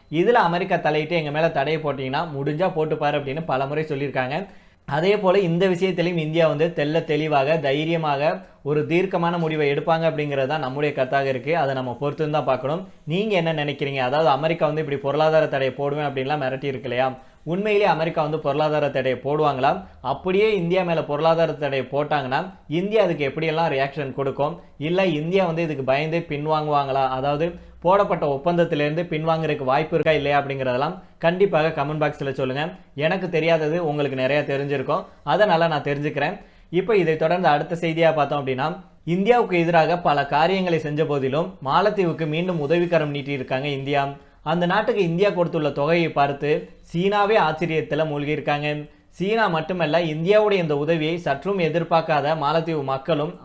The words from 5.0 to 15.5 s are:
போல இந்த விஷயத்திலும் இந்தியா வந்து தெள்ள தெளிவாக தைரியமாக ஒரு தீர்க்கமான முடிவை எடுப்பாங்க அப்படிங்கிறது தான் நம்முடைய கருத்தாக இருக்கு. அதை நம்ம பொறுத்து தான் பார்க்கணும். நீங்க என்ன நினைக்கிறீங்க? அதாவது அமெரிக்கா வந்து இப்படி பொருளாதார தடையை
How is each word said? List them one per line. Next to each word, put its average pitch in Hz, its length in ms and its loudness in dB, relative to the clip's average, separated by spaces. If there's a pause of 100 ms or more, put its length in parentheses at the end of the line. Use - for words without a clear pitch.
போல 190 200 4
இந்த 175 300 2
விஷயத்திலும் 180 480 0
இந்தியா 160 320 2
வந்து 151 280 0
தெள்ள 156 280 0
தெளிவாக 151 540 2
தைரியமாக 156 800 0 (220)
ஒரு 147 240 0
தீர்க்கமான 175 520 0
முடிவை 151 340 0
எடுப்பாங்க 165 340 0
அப்படிங்கிறது 147 400 0
தான் 156 140 -2
நம்முடைய 143 340 -2
கருத்தாக 139 300 0
இருக்கு. 135 320 -2
அதை 139 180 0
நம்ம 127 200 -4
பொறுத்து 147 360 -4
தான் 151 140 0
பார்க்கணும். 139 440 -2 (160)
நீங்க 196 320 -2
என்ன 165 160 0
நினைக்கிறீங்க? 147 440 -4
அதாவது 135 320 2
அமெரிக்கா 160 380 0
வந்து 151 140 -2
இப்படி 143 180 -2
பொருளாதார 151 480 2
தடையை 135 280 0